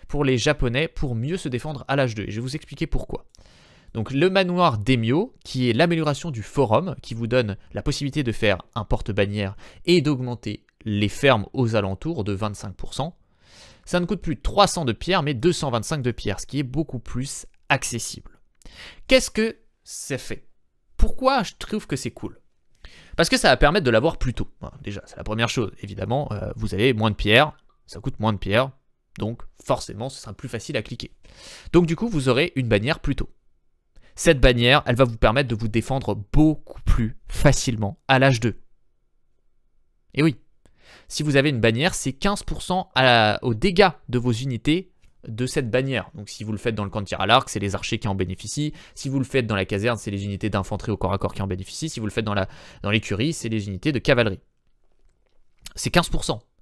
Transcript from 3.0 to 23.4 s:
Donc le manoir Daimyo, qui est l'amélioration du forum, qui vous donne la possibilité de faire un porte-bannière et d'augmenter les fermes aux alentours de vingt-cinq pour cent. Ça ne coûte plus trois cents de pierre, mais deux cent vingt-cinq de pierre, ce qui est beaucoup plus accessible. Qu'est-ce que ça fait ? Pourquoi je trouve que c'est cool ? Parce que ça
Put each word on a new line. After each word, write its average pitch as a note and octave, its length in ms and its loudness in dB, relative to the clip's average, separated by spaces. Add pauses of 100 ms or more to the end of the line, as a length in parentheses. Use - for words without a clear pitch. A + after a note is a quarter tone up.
Donc A2+ 160 -4
le C#3+ 180 4
manoir F3+ 480 2
Daimyo, B2 640 2
qui B2+ 280 0
est - 20 4
l'amélioration D3+ 580 0
du A2 120 -8
forum, A2+ 580 2
qui - 140 -12
vous A2+ 140 -6
donne A2 280 0 (160)
la G#2 80 -6
possibilité C#3+ 420 -4
de A#2 100 -2
faire G2+ 260 2 (160)
un G#2+ 100 -6
porte-bannière G2+ 720 -2 (300)
et E3+ 160 6
d'augmenter B2 640 -4 (180)
les G#2 240 0
fermes A#2+ 460 2
aux A#2 220 0
alentours G#2 480 -4
de G2+ 100 -4
vingt-cinq G#2 400 -8
pour - 180 -10
cent. D#3 240 -8 (720)
Ça F3+ 140 0
ne F3 60 -2
coûte F#3+ 160 -4
plus D#3 180 -4
trois - 260 4
cents D#3+ 200 -2
de A2+ 60 2
pierre, F3 300 -2
mais C#3+ 120 -2
deux C#3+ 180 2
cent D3 180 -4
vingt-cinq A#2+ 300 -2
de A#2+ 100 -2
pierre, - 300 -6
ce - 60 -12
qui C3+ 120 -6
est D3 40 -2
beaucoup B2+ 360 -6
plus - 460 -8 (240)
accessible. - 720 -4 (680)
Qu'est-ce C4 220 4
que A3 280 -2 (240)
ça - 340 -10
fait ? - 320 -10 (480)
Pourquoi C4 460 4
je - 160 -6
trouve - 280 -6
que - 80 -6
c'est B2+ 160 -4
cool ? - 300 -12 (760)
Parce E3 140 4
que - 80 4
ça F#3 120 4